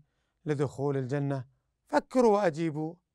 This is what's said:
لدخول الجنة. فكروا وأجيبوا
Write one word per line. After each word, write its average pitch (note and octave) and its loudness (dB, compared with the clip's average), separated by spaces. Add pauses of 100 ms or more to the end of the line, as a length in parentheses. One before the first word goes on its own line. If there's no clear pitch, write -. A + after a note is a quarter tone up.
(460)
لدخول C#3+ -2
الجنة. C#3 -4 (420)
فكروا B3 2
وأجيبوا D#3+ -2 (200)